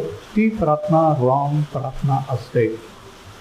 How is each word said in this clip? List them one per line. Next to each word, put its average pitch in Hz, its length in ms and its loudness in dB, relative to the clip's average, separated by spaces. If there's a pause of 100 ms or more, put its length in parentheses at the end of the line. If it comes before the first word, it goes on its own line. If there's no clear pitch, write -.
ती - 460 0
प्रार्थना 151 760 2
रॉंग 143 360 2
प्रार्थना 135 560 -2 (120)
असते. - 600 -2 (500)